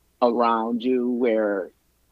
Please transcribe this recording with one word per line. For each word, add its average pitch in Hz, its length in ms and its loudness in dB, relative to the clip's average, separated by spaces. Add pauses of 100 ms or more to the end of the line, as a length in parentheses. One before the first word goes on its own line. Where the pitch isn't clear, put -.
(220)
around 117 600 0
you 123 280 0
where 110 600 0 (420)